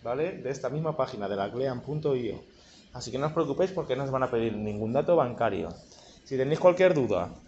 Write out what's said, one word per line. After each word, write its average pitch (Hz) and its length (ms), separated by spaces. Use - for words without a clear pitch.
¿vale? 143 300
De 131 180
esta 135 200
misma 156 260
página, 104 320
de 101 80
la 98 120
glean 123 340
punto 147 340
io. 104 260
Así 123 200
que 127 60
no 143 80
os 156 60
preocupéis 160 380
porque 160 240
no 135 80
os 135 80
van 131 140
a 123 60
pedir 113 260
ningún 107 360
dato 151 220
bancario. 113 540
Si 135 120
tenéis 139 220
cualquier 180 340
duda 101 380